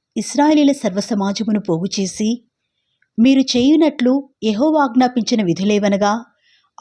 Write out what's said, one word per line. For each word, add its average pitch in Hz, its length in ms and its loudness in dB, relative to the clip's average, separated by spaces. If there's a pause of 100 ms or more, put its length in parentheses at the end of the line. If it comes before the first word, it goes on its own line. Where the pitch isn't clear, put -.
(180)
ఇస్రాయేలీల 294 540 2
సర్వసమాజమును 208 920 -4
పోగుచేసి, 196 840 -4 (720)
"మీరు 269 200 4
చేయునట్లు 269 920 2 (140)
యెహోవా 277 400 0
ఆజ్ఞాపించిన 247 600 0
విధులేవనగా, 202 800 0 (560)